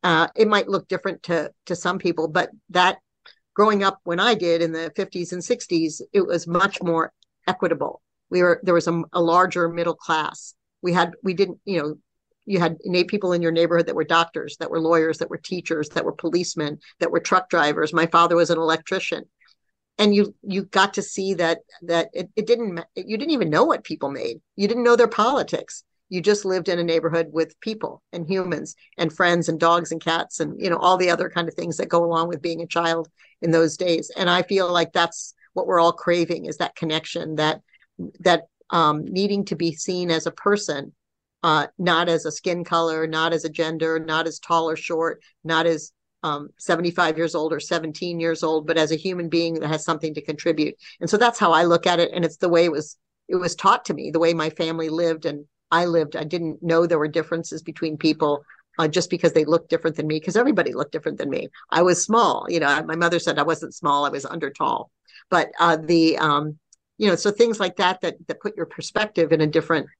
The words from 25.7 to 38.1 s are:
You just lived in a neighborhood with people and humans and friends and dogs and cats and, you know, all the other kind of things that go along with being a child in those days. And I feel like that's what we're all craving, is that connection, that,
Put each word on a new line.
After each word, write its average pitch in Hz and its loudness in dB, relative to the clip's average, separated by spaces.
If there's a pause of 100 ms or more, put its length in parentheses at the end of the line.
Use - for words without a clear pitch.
You 185 -6
just 208 2
lived 185 -2
in 175 0
a 170 0
neighborhood 165 0
with 160 -4
people - -8 (120)
and 170 -8
humans 180 -4 (220)
and 165 -2
friends 175 2
and 165 -2
dogs 170 2
and 165 -8
cats 165 -4
and, 156 -6
you 185 -2
know, 165 0
all 180 4
the 180 2
other 170 0
kind 170 -2
of 160 -10
things 170 -6
that 170 -4
go 170 4
along 170 0
with 170 -6
being 165 -6
a 165 -10
child 165 -2 (320)
in 170 2
those 165 4
days. 175 0
And 180 0
I 180 4
feel 185 0
like 170 0
that's - -2 (180)
what 185 -2
we're 180 4
all 170 6
craving, 170 0
is 156 -8
that - -6
connection, 156 -4
that, 156 0 (600)